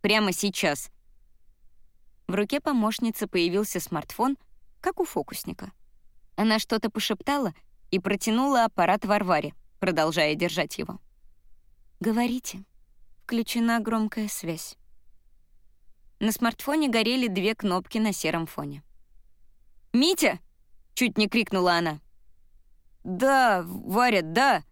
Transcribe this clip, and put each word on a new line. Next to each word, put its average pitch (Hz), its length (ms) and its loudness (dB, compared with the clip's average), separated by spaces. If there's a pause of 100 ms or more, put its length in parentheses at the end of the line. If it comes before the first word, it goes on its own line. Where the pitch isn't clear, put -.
Прямо 208 320 4
сейчас". 180 580 -2 (1400)
В 180 80 -6
руке 208 260 0
помощницы 226 640 -2
появился 185 520 -2
смартфон, 220 600 -4 (420)
как 370 200 -4
у 359 40 2
фокусника. - 680 -8 (640)
Она 220 220 2
что-то 220 320 -2
пошептала — 226 600 -2 (380)
и 190 80 0
протянула 226 640 2
аппарат 196 400 2
Варваре, 185 500 0 (260)
продолжая 160 540 2
держать 165 440 -2
его. - 220 -8 (1000)
"Говорите. 233 640 -2 (580)
Включена 233 580 0
громкая 220 480 -2
связь". - 480 -8 (1400)
На 214 120 0
смартфоне 277 560 -2
горели 233 400 0
две 196 260 0
кнопки 185 440 -2
на 214 160 0
сером 165 320 -4
фоне. 143 360 -12 (1120)
"Митя!" 262 460 2 (600)
чуть - 180 0
не 214 120 2
крикнула 185 460 2
она. 165 260 0 (1040)
"Да, 233 600 4
Варя, 196 580 0
да!" 170 500 2